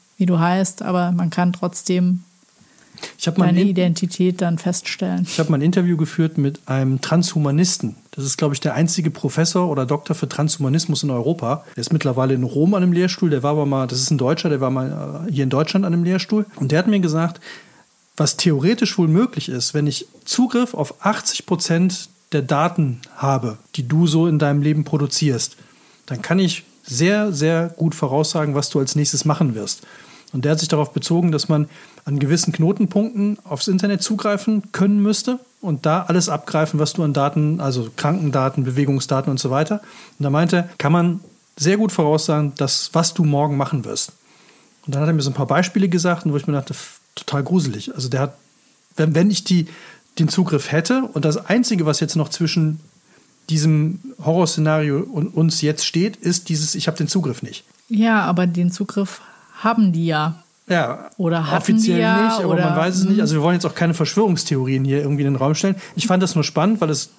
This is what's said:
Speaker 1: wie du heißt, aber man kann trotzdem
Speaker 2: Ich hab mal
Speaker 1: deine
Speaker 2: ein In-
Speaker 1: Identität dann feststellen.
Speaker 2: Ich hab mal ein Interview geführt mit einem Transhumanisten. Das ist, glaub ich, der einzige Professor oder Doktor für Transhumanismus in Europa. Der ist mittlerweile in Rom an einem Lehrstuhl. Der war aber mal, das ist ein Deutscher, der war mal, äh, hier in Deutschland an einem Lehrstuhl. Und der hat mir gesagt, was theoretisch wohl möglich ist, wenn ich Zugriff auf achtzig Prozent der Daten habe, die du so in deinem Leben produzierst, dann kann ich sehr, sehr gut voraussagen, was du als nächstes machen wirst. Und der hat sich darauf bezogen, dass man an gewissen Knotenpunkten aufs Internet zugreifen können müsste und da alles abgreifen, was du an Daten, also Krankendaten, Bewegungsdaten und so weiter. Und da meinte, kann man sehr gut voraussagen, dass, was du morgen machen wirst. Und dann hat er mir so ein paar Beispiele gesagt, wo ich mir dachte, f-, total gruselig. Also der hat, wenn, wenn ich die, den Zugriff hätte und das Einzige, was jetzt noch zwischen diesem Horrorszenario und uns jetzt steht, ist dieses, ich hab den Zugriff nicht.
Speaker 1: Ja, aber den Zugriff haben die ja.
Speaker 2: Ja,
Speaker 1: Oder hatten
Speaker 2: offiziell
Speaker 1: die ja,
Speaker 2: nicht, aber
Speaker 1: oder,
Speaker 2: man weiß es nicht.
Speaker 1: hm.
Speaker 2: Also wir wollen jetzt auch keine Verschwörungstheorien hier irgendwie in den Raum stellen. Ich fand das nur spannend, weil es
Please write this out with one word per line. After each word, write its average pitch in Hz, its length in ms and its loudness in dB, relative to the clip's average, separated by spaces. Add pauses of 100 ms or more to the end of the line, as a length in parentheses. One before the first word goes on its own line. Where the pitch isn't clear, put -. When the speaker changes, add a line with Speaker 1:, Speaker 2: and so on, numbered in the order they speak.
(200)
Speaker 1:
wie 185 80 2
du 180 120 4
heißt, 180 440 0
aber 180 280 0
man 175 200 0
kann 180 220 0
trotzdem 180 680 0 (960)
Speaker 2:
Ich - 100 -6
hab 165 120 0
mal 180 80 4
Speaker 1:
deine 180 140 4
Speaker 2:
ein - 20 4
In- 202 80 2
Speaker 1:
Identität 180 720 0
dann 170 180 0
feststellen. 180 680 -4
Speaker 2:
Ich - 120 -4
hab 151 100 0
mal 151 80 2
ein 135 60 0
Interview 175 340 2
geführt 160 400 0
mit 139 300 -2
einem 131 340 0
Transhumanisten. 160 960 0 (160)
Das 135 120 -8
ist, 139 140 -4
glaub 147 160 0
ich, 131 80 -6
der 143 140 -2
einzige 165 360 0
Professor 165 560 0
oder 135 180 -2
Doktor 147 300 -2
für 135 140 -4
Transhumanismus 151 720 -2
in 147 60 -2
Europa. 131 560 -2 (100)
Der 123 60 -6
ist - 100 -2
mittlerweile 131 420 2
in 127 100 0
Rom 147 300 2
an 190 80 2
einem 180 120 4
Lehrstuhl. 180 360 0
Der 135 140 0
war 143 80 0
aber 151 140 0
mal, 135 220 0
das 123 120 -4
ist 131 100 -2
ein 147 80 2
Deutscher, 139 300 0
der 143 140 0
war 131 80 0
mal, 143 580 -6
äh, - 60 -6
hier 139 100 0
in 131 60 0
Deutschland 156 360 0
an 175 60 -2
einem 170 140 0
Lehrstuhl. 190 400 0 (100)
Und 139 160 -4
der 156 80 4
hat 180 80 0
mir 208 140 2
gesagt, 165 400 -2 (760)
was - 220 0
theoretisch 180 600 2
wohl 170 120 4
möglich 185 400 0
ist, 123 240 -4
wenn 151 120 0
ich - 220 -4 (160)
Zugriff 240 500 0
auf - 320 -6
achtzig - 400 -2
Prozent 175 640 0 (240)
der 147 100 0
Daten 143 600 0 (160)
habe, 127 400 -2 (180)
die 131 100 -4
du 156 220 2
so 160 200 2
in 156 120 2
deinem 143 220 2
Leben 151 240 2
produzierst, 139 720 -2 (480)
dann - 160 -10
kann 180 180 0
ich 185 240 0 (220)
sehr, 190 480 0
sehr 165 340 0
gut 160 280 -2
voraussagen, 151 600 0
was 143 140 -2
du 147 100 0
als 135 160 -2
nächstes 147 300 0
machen 143 300 2
wirst. 104 260 -8 (500)
Und 131 140 -4
der 151 80 2
hat 156 60 0
sich 160 100 -4
darauf 151 240 0
bezogen, 170 380 0
dass 151 180 -2
man 151 180 2 (380)
an 143 140 -2
gewissen 156 340 0
Knotenpunkten 202 880 0
aufs - 240 -6
Internet 190 360 0
zugreifen 208 680 -2
können 202 300 2
müsste 214 380 0 (220)
und 156 240 -4
da 170 180 2
alles 170 260 0
abgreifen, 156 500 -2
was 151 140 0
du 175 100 -2
an 147 100 0
Daten, 151 480 0
also 127 340 -4
Krankendaten, 143 680 0
Bewegungsdaten 135 680 0
und 131 80 -2
so 135 100 -4
weiter. 156 320 0 (380)
Und 143 40 -4
da 143 60 0
meinte, 175 480 2
kann 156 140 0
man 170 300 2 (360)
sehr 175 200 2
gut 214 140 0
voraussagen, 151 680 0
dass, - 360 -2
was 165 200 2
du 180 100 0
morgen 147 340 2
machen 135 280 -2
wirst. - 260 -6 (760)
Und 139 80 -6
dann 139 80 -2
hat 151 80 2
er 165 40 2
mir 151 80 2
so 139 100 -2
ein 131 40 -8
paar 135 120 -2
Beispiele 180 420 2
gesagt, 175 360 0
wo 147 120 0
ich 139 100 -4
mir 151 60 0
dachte, 139 200 -4
f-, - 260 -14 (160)
total - 280 -4
gruselig. 139 520 -2
Also 127 140 -6
der 127 100 -2
hat, 139 140 -2 (640)
wenn, 156 180 2
wenn 185 160 6
ich - 140 -4
die, 170 220 2 (520)
den 160 80 4
Zugriff 156 440 0
hätte 202 320 0 (100)
und 151 100 -2
das 151 140 0
Einzige, 208 480 0
was 151 160 0
jetzt - 160 -2
noch 156 120 0
zwischen 156 520 0 (680)
diesem 156 500 2 (240)
Horrorszenario 156 760 2
und 196 280 -4
uns 160 340 0
jetzt 151 240 -2
steht, 196 320 -2
ist 175 320 -4
dieses, 156 260 -2
ich - 120 -4
hab 175 100 -4
den 156 100 -2
Zugriff 156 340 -2
nicht. - 220 -12 (260)
Speaker 1:
Ja, 220 340 4
aber 175 240 2
den 175 240 2
Zugriff 196 500 -6 (420)
haben 220 300 4
die 165 140 0
ja. 156 280 0 (320)
Speaker 2:
Ja, 156 500 -2
Speaker 1:
Oder 165 280 0
hatten 151 120 0
Speaker 2:
offiziell 220 400 2
Speaker 1:
die - 40 4
ja, 196 240 4
Speaker 2:
nicht, 226 140 0
aber 185 140 0
Speaker 1:
oder, 180 160 2
Speaker 2:
man - 60 2
weiß 175 200 2
es 190 80 2
nicht. 190 120 4
Speaker 1:
hm. 214 60 2
Speaker 2:
Also 156 140 2
wir 147 80 2
wollen 175 100 4
jetzt 175 140 0
auch - 80 -4
keine 170 180 0
Verschwörungstheorien 156 920 0
hier 135 160 0
irgendwie 143 220 0
in 139 100 2
den 139 40 0
Raum 135 180 2
stellen. 196 220 0 (200)
Ich - 120 -2
fand 185 160 2
das 180 100 -2
nur 156 100 2
spannend, 196 380 0
weil 160 80 2
es 143 300 -4